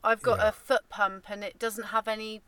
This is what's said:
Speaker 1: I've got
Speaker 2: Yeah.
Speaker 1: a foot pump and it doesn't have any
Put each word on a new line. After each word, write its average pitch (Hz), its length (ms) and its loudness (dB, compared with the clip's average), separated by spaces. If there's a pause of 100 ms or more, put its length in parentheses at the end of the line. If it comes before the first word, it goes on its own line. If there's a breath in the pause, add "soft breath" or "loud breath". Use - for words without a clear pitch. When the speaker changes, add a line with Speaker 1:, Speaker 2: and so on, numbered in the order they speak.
Speaker 1:
I've 220 200 2
got 226 160 4
Speaker 2:
Yeah. 214 100 4
Speaker 1:
a 214 40 2
foot - 360 -2
pump 190 400 -2
and 202 160 -10
it - 140 -10
doesn't 226 280 -4
have 220 220 0
any 220 400 -6